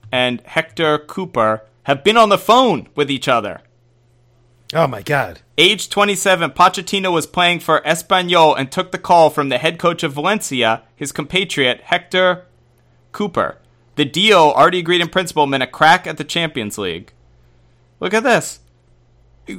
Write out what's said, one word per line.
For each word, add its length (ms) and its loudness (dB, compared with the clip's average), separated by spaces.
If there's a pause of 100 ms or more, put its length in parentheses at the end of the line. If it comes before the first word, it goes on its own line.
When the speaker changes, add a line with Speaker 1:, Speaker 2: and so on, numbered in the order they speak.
(120)
Speaker 1:
and 300 -2
Hector 560 -2
Cooper 640 -4 (220)
have 200 -2
been 120 4
on 120 6
the 100 2
phone 560 2
with 160 -2
each 180 -6
other. 320 -2 (1160)
Speaker 2:
Oh, 120 2
my 160 -10
God. 380 -4 (180)
Speaker 1:
Age 320 2
twenty-seven, 600 0
Pochettino 600 0
was 140 -2
playing 340 0
for 220 0
Espanyol 760 2
and 140 -6
took 180 -6
the 80 -8
call 300 4
from 220 -2
the 80 -2
head 200 -4
coach 240 -2
of 120 -4
Valencia, 680 -2 (140)
his 160 -10
compatriot, 720 -2
Hector 640 -2 (640)
Cooper. 460 -4 (380)
The 100 0
deal, 320 2
already 400 4
agreed 240 -2
in 60 -4
principle, 380 -2
meant 160 -2
a 40 -4
crack 400 2
at 100 -10
the 80 -10
Champions 540 -6
League. 340 -8 (880)
Look 140 -4
at 80 0
this. 380 0 (1000)